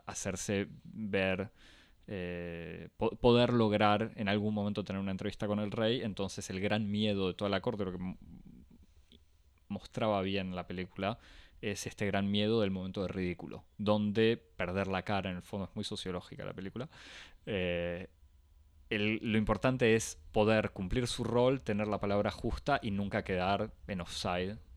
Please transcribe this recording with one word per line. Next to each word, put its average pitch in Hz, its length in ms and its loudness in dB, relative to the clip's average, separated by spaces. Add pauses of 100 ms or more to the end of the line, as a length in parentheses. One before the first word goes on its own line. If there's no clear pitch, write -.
hacerse 98 600 -2 (160)
ver, 95 640 -2 (560)
eh, 87 880 -8
po-, 110 200 0
poder 120 360 6
lograr 107 640 4
en 104 140 -2
algún 107 260 2
momento 104 300 -2
tener 98 180 -4
una 98 80 -2
entrevista 101 360 -4
con 104 120 0
el 104 120 -2
rey. 113 320 0
Entonces 98 480 -4
el 92 100 -4
gran 104 300 0
miedo 104 380 2
de 90 60 -2
toda 101 160 -2
la 95 100 2
corte, 104 240 -2
lo 92 60 -2
que 90 80 -6
m-, 92 180 -6 (1500)
mostraba 110 540 -2
bien 95 340 -2
la 87 100 -6
película, 92 520 -4 (420)
es - 260 -6
este 104 200 -4
gran 98 240 2
miedo 107 320 2
del 98 80 2
momento 95 320 -4
de 90 60 -2
ridículo, 90 580 -4 (100)
donde 107 640 4 (140)
perder 95 300 0
la 95 160 0
cara, 98 260 -2
en 90 80 -4
el 87 60 -8
fondo 98 260 -6
es - 80 -18
muy 104 80 -4
sociológica 92 640 -8
la - 80 -8
película, 104 340 -8 (560)
eh, 87 640 -2 (800)
el, 107 320 0
lo 110 160 0
importante 113 580 4
es - 240 0 (140)
poder 107 380 4
cumplir 117 360 -2
su - 160 -4
rol, 123 380 4
tener 107 280 -2
la 101 120 0
palabra 104 300 2
justa - 520 -2
y 113 80 -4
nunca 101 340 -2
quedar 95 500 0 (120)
en 92 140 -4
offside 90 560 -4 (200)